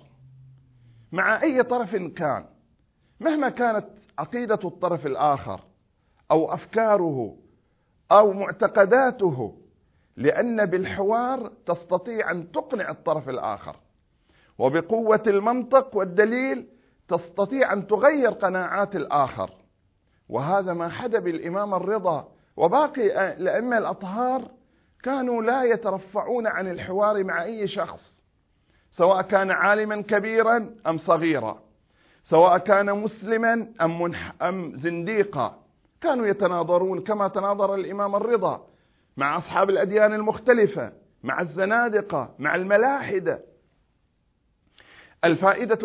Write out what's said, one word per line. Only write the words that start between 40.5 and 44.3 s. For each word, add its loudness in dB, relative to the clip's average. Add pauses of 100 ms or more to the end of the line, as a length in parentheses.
مع -4
الزنادقة، -2
مع -2
الملاحدة. 0 (1800)